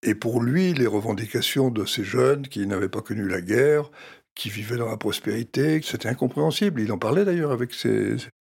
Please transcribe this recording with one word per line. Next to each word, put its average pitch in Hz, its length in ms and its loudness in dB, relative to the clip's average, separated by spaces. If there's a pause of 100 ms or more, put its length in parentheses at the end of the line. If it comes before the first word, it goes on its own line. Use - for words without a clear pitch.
Et 110 100 2
pour 117 280 0
lui, 170 320 2
les 127 140 4
revendications 107 800 0
de 107 160 -2
ces - 180 -2
jeunes 131 460 2
qui 101 180 -4
n'avaient 98 220 0
pas 104 120 -6
connu 104 280 -4
la 92 100 0
guerre, 139 520 2 (440)
qui - 140 -8
vivaient 104 260 -6
dans 117 140 -2
la 110 80 -6
prospérité, 117 840 0
c'était - 280 -6
incompréhensible. 147 720 0
Il 107 100 0
en 101 60 -2
parlait 143 260 2
d'ailleurs 170 300 0
avec 120 200 -4
ses 107 440 0 (240)